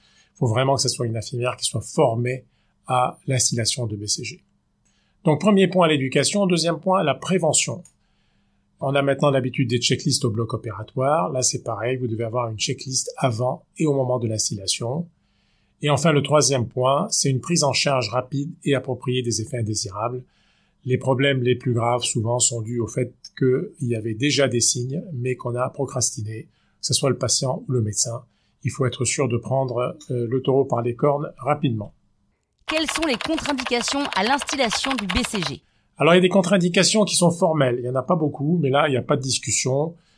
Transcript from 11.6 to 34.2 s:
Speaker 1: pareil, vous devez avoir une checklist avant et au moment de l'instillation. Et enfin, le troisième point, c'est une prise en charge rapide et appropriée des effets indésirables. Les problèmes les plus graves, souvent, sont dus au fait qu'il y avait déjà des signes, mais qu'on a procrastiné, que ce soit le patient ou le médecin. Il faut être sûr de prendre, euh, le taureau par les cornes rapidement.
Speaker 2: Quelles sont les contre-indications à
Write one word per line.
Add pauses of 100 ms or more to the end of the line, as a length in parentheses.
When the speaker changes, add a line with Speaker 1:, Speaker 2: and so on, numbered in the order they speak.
Speaker 1:
pareil,
vous
devez
avoir
une
checklist
avant (140)
et
au
moment
de
l'instillation. (760)
Et
enfin,
le
troisième
point,
c'est
une
prise
en
charge
rapide (140)
et
appropriée
des
effets
indésirables. (600)
Les
problèmes
les
plus
graves,
souvent,
sont
dus
au
fait (240)
qu'il
y
avait
déjà
des
signes,
mais
qu'on
a
procrastiné, (320)
que
ce
soit
le
patient
ou
le
médecin. (400)
Il
faut
être
sûr
de
prendre, (140)
euh,
le
taureau
par
les
cornes
rapidement. (720)
Speaker 2:
Quelles
sont
les
contre-indications (140)
à